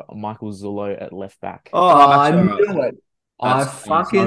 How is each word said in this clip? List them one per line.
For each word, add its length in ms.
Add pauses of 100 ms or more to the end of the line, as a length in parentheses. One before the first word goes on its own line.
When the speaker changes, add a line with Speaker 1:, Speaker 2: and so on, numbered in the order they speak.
(140)
Speaker 1:
Michael 380
Zullo 500
at 100
left 280
back. 320
Speaker 2:
Oh, 80 (100)
Speaker 3:
Oh, 200
I 200
Speaker 2:
that's 60 (120)
all 80
right. 200
Speaker 3:
knew 80
it. 100 (460)
I 180
Speaker 2:
That's, 140
that's 160
what 100
I 60
Speaker 3:
fucking 220